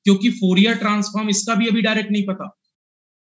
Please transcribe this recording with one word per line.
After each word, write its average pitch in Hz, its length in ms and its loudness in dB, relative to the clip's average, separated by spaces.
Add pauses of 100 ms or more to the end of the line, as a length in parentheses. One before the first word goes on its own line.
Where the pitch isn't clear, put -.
क्योंकि 202 260 4
Fourier 196 480 2
transform 208 500 -2
इसका 214 260 -2
भी 226 120 0
अभी 220 140 0
direct 214 300 -2
नहीं 202 140 -2
पता। 196 220 -8 (880)